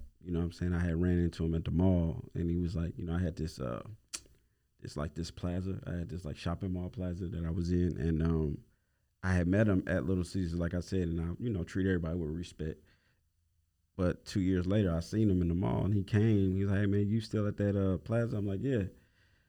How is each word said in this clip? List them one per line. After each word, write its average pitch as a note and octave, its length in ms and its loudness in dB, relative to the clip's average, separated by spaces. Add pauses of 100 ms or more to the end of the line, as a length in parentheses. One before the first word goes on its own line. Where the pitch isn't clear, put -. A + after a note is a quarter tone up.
(220)
you F2 100 -8
know E2 80 0
what F2 60 0
I'm E2+ 60 -4
saying, F2 220 -2
I E2+ 60 0
had E2+ 200 0
ran F2+ 180 4
into E2+ 260 0
him E2 100 2
at E2 100 0
the - 60 -2
mall, E2+ 540 4 (100)
and E2+ 160 -2
he E2+ 60 0
was F2 200 -2
like, E2 220 -4
you F2 60 -8
know, E2 100 -4
I F2 60 0
had E2 160 -2
this, - 240 -6
uh, A#1 220 -6 (1000)
this, - 160 -12
like, D2+ 180 -4
this E2+ 160 -6
plaza. F#2 560 -4
I F2+ 60 -6
had E2+ 160 -4
this, F2 160 -8
like, D2+ 120 -8
shopping F2+ 360 -4
mall F2+ 180 -4
plaza F2+ 380 -6
that E2+ 160 -6
I E2 60 -2
was F2 200 0
in, F2 280 4
and, D#2+ 240 2
um, D#2+ 360 2 (640)
I F#2 120 2
had F2 120 4
met G#2 220 6
him G2 180 4
at E2+ 180 0
Little F2+ 200 0
Caesars, F2 340 -2
like E2+ 160 -2
I F2 60 0
said, F#2 220 -2
and E2 180 0
I, E2 60 -2 (120)
you A#2+ 120 -4
know, F#2 120 -2
treat F#2+ 240 0
everybody E2+ 320 2
with D#2 120 -4
respect. D#2+ 500 -8 (1160)
But F2 280 0
two - 160 -2
years F2+ 260 2
later, G2 260 2
I E2 60 0
seen G#2+ 320 2
him F2+ 120 4
in F2 60 2
the E2+ 60 2
mall, A2 300 0
and G2+ 100 2
he G2 80 2
came. G2+ 540 4
He G2 80 0
was G2+ 60 -2
like, G2 100 2
"Hey, G2+ 60 2
man, G2+ 200 2
you A2 140 0
still G#2+ 260 -2
at G#2+ 120 -4
that, G2+ 180 2
uh, F#2 220 2
plaza?" A#2 380 -2
I'm G2+ 100 -2
like, G2 160 -2
"Yeah." B2 220 0 (640)